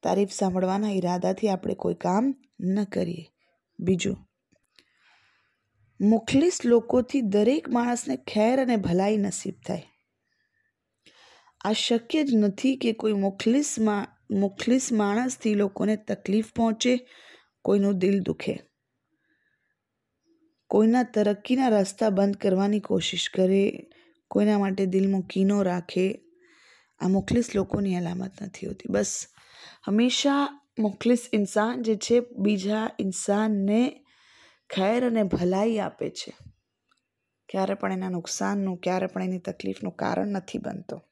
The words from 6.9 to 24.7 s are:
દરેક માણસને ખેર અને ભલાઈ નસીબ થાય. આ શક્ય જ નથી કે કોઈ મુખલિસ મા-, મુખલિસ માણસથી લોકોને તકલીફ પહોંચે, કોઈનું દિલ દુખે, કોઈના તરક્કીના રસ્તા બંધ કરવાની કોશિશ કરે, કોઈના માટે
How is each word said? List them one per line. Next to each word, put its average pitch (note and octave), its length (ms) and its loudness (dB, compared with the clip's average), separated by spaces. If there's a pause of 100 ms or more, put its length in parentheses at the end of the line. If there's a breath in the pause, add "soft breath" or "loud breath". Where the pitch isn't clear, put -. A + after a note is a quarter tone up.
દરેક G#3+ 480 2
માણસને A#3+ 480 -2
ખેર A#3+ 460 2
અને A#3+ 140 2
ભલાઈ F#3+ 400 2
નસીબ G3 380 -4 (120)
થાય. - 220 -8 (1800 soft breath)
આ - 80 2
શક્ય C#4+ 520 0
જ C4+ 100 0
નથી G#3+ 420 2
કે A#3+ 160 0
કોઈ A3 200 -2
મુખલિસ G3+ 680 0
મા-, G#3 280 0 (240)
મુખલિસ G#3 640 0
માણસથી G#3+ 600 0
લોકોને G3+ 420 0
તકલીફ G#3 560 -4
પહોંચે, A#3 540 0 (560 loud breath)
કોઈનું G3+ 360 2
દિલ G3 220 2
દુખે, - 400 -6 (2000)
કોઈના A3 340 4
તરક્કીના A3+ 680 0
રસ્તા G#3+ 420 2
બંધ G3 260 2
કરવાની G3+ 440 0
કોશિશ - 480 -2
કરે, F#3+ 640 0 (380 soft breath)
કોઈના G#3 300 2
માટે G3 280 0